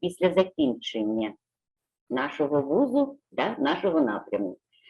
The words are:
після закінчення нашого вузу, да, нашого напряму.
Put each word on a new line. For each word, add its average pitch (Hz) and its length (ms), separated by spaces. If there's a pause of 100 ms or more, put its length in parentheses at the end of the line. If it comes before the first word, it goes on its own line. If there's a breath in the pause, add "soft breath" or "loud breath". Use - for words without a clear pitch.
після 175 320
закінчення 113 1000 (760)
нашого 143 520
вузу, 254 560 (140)
да, 220 280
нашого 160 420
напряму. 101 560 (320 soft breath)